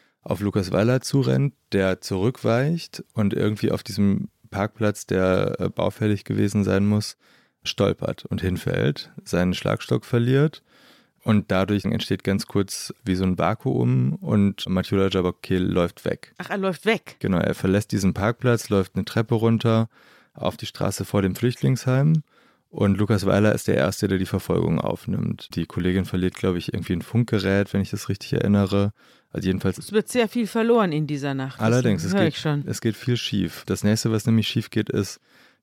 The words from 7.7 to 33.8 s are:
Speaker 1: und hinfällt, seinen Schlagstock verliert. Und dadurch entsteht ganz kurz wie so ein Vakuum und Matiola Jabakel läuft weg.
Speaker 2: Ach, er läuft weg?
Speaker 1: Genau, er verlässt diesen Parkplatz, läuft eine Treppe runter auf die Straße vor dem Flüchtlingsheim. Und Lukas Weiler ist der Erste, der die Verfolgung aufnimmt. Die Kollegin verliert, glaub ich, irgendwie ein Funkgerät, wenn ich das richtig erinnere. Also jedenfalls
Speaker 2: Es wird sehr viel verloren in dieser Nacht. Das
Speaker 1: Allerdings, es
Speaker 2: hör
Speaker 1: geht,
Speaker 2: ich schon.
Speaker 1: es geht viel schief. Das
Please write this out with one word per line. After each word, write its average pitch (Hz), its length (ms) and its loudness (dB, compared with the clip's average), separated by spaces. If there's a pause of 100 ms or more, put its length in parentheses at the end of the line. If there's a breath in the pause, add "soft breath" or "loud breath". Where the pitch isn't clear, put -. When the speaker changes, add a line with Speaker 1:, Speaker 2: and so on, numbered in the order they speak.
Speaker 1:
und - 160 -4
hinfällt, 90 680 -2 (120)
seinen 90 320 0
Schlagstock - 500 -2
verliert. 131 560 0 (600 soft breath)
Und 107 300 2
dadurch 98 320 2
entsteht - 400 -2
ganz 98 240 -2
kurz - 460 -4 (100)
wie 92 120 0
so 92 100 0
ein 92 120 0
Vakuum 127 760 0
und 110 560 0
Matiola 95 400 0
Jabakel 92 520 0
läuft 90 440 0
weg. - 320 -6
Speaker 2:
Ach, - 120 -12
er 196 80 -4
läuft 190 280 -4
weg? - 340 -2
Speaker 1:
Genau, 95 180 0
er - 160 0
verlässt 95 380 0
diesen 98 220 0
Parkplatz, 117 560 0
läuft 98 260 0
eine 117 80 -2
Treppe 117 320 -2
runter 113 540 2 (440 soft breath)
auf - 220 -6
die - 100 -14
Straße - 380 -4
vor 104 180 0
dem 95 140 0
Flüchtlingsheim. 131 880 2 (460 soft breath)
Und 98 280 2
Lukas 101 280 2
Weiler 101 280 4
ist - 140 -2
der - 80 2
Erste, 95 320 0
der 98 100 2
die 92 80 0
Verfolgung 87 540 0
aufnimmt. - 760 -4
Die 82 100 -2
Kollegin 90 400 0
verliert, 90 300 -2
glaub 92 200 0
ich, - 180 -4
irgendwie 101 200 -4
ein 87 80 -2
Funkgerät, 101 720 0
wenn 101 80 2
ich 92 80 -4
das - 180 -8
richtig - 240 -6
erinnere. 101 600 2 (380 soft breath)
Also - 160 -4
jedenfalls 95 300 0
Speaker 2:
Es - 140 -14
wird 208 160 0
sehr 233 220 0
viel 240 180 -2
verloren 226 460 2
in 151 120 -2
dieser 139 280 -4
Nacht. 135 260 -8
Das 110 60 0
Speaker 1:
Allerdings, 120 400 2
es 175 80 -2
Speaker 2:
hör 196 80 4
Speaker 1:
geht, 165 80 4
Speaker 2:
ich - 100 -6
schon. 147 260 -2
Speaker 1:
es - 140 -6
geht 113 160 0
viel 123 220 -2
schief. 92 480 -4
Das - 180 -4